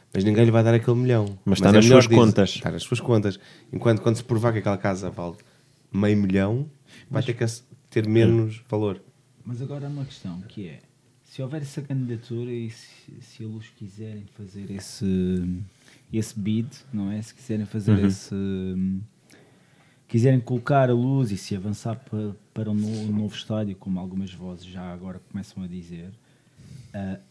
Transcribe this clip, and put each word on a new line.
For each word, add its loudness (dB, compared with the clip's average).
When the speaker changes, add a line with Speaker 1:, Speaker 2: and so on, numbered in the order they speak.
Speaker 1:
Mas 0
ninguém 6
lhe 8
vai 6
dar 6
aquele 4
milhão. 2
Speaker 2:
Mas -8
Speaker 1:
Mas 4
Speaker 2:
está 6
Speaker 1:
é 8
Speaker 2:
nas 10
Speaker 1:
melhor 10
Speaker 2:
suas 2
Speaker 1:
dizer, 8
Speaker 2:
contas. 6
Speaker 1:
está -6
nas -6
suas -4
contas. 0
Enquanto 2
quando 2
se -10
provar 0
que -2
aquela 0
casa -4
vale -10
meio 2
milhão, 0
vai -4
Speaker 3:
Mas -6
Speaker 1:
ter -4
que -4
ace-, -4
ter 0
menos 4
Speaker 2:
É. -20
Speaker 1:
valor. -2
Speaker 3:
Mas -10
agora -10
há -10
uma -8
questão -12
que -14
é, -18
se -14
houver -8
essa -10
candidatura -6
e -6
se, -18
se -20
a -10
Luz -12
quiserem -14
fazer -14
esse, -8
esse -4
bid, -2
não -4
é? -6
Se -14
quiserem -6
fazer 0
Speaker 2:
Uhum. 4
Speaker 3:
esse... -4
Quiserem 4
colocar 2
a 2
Luz 0
e -4
se -8
avançar -6
pa-, -8
para -6
um -2
no-, -2
um -6
novo -4
estádio, -6
como -6
algumas -8
vozes -14
já -14
agora -14
começam -10
a -8
dizer, -14
ah, -8